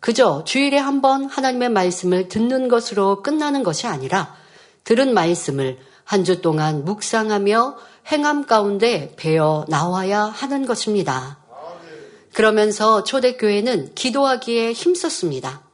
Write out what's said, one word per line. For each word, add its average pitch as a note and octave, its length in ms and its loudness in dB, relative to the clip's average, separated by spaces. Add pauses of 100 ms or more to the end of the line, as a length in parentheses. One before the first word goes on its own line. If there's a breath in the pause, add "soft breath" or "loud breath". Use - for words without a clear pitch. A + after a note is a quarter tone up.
그저 G#3 420 2
주일에 C#4 340 0
한 C#4 240 0
번 C4+ 240 2
하나님의 B3+ 440 -2
말씀을 F#3 580 0
듣는 B3 400 0
것으로 G3+ 560 0
끝나는 C#4+ 400 -2
것이 F3 240 -4
아니라 D#3 480 -4 (480 loud breath)
들은 B3+ 300 4
말씀을 D3 640 0 (260 loud breath)
한 G3 220 0
주 F3+ 160 0
동안 D#3 420 0
묵상하며 G#3+ 960 0 (300 loud breath)
행함 D4 380 0
가운데 G3+ 680 0
배어 D#3 540 2
나와야 F#3 540 0
하는 C4 420 -4
것입니다. D3+ 760 -2 (920 loud breath)
그러면서 G#3+ 720 4
초대교회는 G#3+ 920 0
기도하기에 B3 760 0
힘썼습니다. E3+ 880 -2 (120)